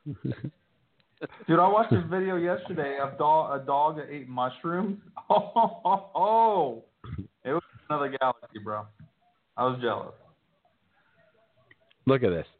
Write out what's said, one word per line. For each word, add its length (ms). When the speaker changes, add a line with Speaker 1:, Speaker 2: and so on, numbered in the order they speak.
Speaker 1:
<laughs> 100
Speaker 2:
Dude, 120
I 80
watched 240
this 180
video 280
yesterday 640
of 200
do-, 40
a 440
dog 300
that 120
ate 180
mushrooms. 720
<laughs> 160
Oh, 1500
it 80
was 80
another 200
galaxy, 440
bro. 240
I 100
was 160
jealous. 320
Speaker 1:
Look 160
at 80
this. 160